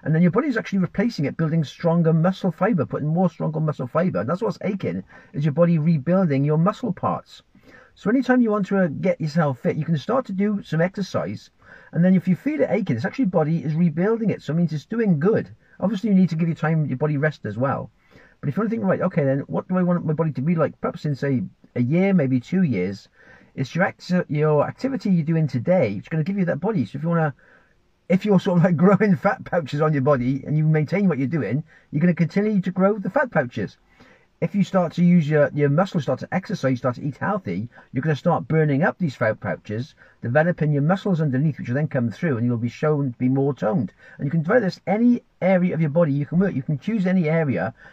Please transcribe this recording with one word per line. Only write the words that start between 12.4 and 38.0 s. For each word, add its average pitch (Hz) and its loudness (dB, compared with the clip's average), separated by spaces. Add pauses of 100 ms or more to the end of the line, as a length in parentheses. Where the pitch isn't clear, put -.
it - 2
aching, 175 0
it's 113 -4
actually 240 -2
body 165 0
is 156 -2
rebuilding 180 0
it. - -4
So 143 -6
it 156 -2
means 170 0
it's 147 -6
doing 214 0
good. 180 0 (260)
Obviously, 208 -2
you 196 4
need 185 6
to 160 -4
give 165 0
your 160 -2
time, 156 0
your 127 -4
body 151 0
rest 156 -2
as 104 -6
well. 127 -4 (500)
But 143 -4
if - -8
you're 214 0
thinking, 214 -2
"Right, 151 0
okay, 170 0
then 135 0
what - -6
do 185 0
I 180 2
want 175 0
my 156 -2
body 156 -2
to 127 -6
be 170 0
like?" 156 -2
Perhaps 175 -6
in, 147 -2
say, 127 -2 (300)
a 123 -2
year, 175 2
maybe 131 2
two 185 -2
years, 101 -2 (460)
it's 135 -6
your 175 0
act-, - -6 (160)
your 151 2
activity 247 -4
you're 170 2
doing 160 0
today 127 0
which - -10
is - -20
gonna 160 -2
give 196 -4
you 185 0
that 143 -4
body. 185 -2
So - -12
if 143 -8
you 165 -4
wanna, 160 0 (760)
if 190 2
you're 202 4
sort 180 2
of, 156 6
like, 180 2
<laughs> 170 4
growing 196 4
fat - -2
pouches 147 -4
on 156 2
your 143 0
body 135 2
and 151 -2
you 156 2
maintain 156 2
what 143 0
you're 269 0
doing, 135 -2 (260)
you're 170 -4
gonna 175 4
continue 202 0
to 185 -4
grow 196 2
the 190 -6
fat 277 -2
pouches. 120 -4 (640)
If 175 -4
you 196 2
start 180 0
to 175 2
use 175 6
your, 147 4
your 147 2
muscles, 165 0
start 131 -2
to - -8
exercise, 139 -2
start 123 -4
to - -10
eat 143 -6
healthy, 127 -4 (240)
you're - -4